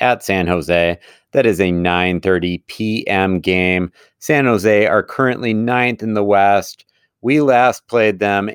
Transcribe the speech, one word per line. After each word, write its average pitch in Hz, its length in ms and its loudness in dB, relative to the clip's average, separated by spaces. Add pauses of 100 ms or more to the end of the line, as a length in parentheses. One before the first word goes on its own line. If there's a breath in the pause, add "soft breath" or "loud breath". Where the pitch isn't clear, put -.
at 123 240 0
San 92 240 0
Jose. 85 500 0 (320 soft breath)
That 131 160 2
is 95 140 2
a 90 100 2
nine 87 500 0
thirty 90 460 -2
P 110 400 -6
M 95 320 0
game. 92 540 0 (260 soft breath)
San 143 280 0
Jose 107 380 2
are 98 200 0
currently 123 500 -2
ninth 120 480 -2
in 110 120 -4
the 104 100 0
West. 101 640 0 (340)
We 139 200 0
last 127 460 2
played 107 320 0
them, 101 360 -2